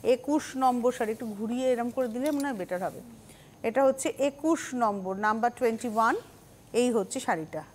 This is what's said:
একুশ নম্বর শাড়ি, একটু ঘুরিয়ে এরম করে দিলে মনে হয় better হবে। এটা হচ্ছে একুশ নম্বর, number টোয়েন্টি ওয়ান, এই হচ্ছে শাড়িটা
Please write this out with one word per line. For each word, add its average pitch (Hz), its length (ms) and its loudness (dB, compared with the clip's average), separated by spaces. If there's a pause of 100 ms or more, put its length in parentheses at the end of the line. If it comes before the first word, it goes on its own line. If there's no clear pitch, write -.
(140)
একুশ 285 300 0 (200)
নম্বর 247 320 4
শাড়ি, 226 200 -2
একটু 240 100 -10 (100)
ঘুরিয়ে 240 360 -2
এরম 233 240 0
করে 262 180 0
দিলে 254 120 -2 (100)
মনে 277 120 0
হয় 240 120 -4
better 180 260 -4
হবে। - 140 -8 (680)
এটা 233 200 0
হচ্ছে 269 200 0 (200)
একুশ 311 340 0 (220)
নম্বর, 196 280 0 (140)
number 226 320 2
টোয়েন্টি 226 380 0
ওয়ান, 226 180 6 (680)
এই 247 160 6
হচ্ছে 208 300 0
শাড়িটা 160 360 -4 (120)